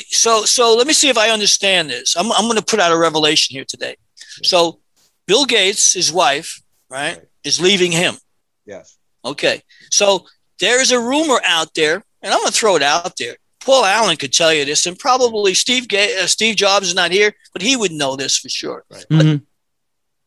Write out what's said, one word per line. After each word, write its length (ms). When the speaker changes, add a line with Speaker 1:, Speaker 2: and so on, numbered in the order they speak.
Speaker 1:
so, 340
so 320
let 100
me 80
see 140
if 100
I 120
understand 600
this. 280
I'm, 160
I'm 160
gonna 120
put 200
out 100
a 60
revelation 580
here 100
today. 300
Speaker 2:
Yeah. 80
Speaker 1:
So 300
Bill 180
Gates, 480
his 180
wife, 500
right, 280
Speaker 2:
Right. 80
Speaker 1:
is 160
leaving 320
him. 220
Speaker 2:
Yes. 320
Speaker 1:
Okay. 360
So 340
there 220
is 100
a 80
rumor 460
out 300
there, 200
and 120
I'm 60
gonna 120
throw 240
it 80
out 340
there. 180
Paul 240
Allen 320
could 140
tell 220
you 120
this, 200
and 120
probably 560
Steve 340
Ga-, 340
uh, 60
Steve 280
Jobs 340
is 60
not 160
here, 220
but 80
he 140
would 160
know 240
this 220
for 120
sure. 420
Speaker 2:
Right. 180
Speaker 1:
But 160
Speaker 3:
Mm-hmm. 180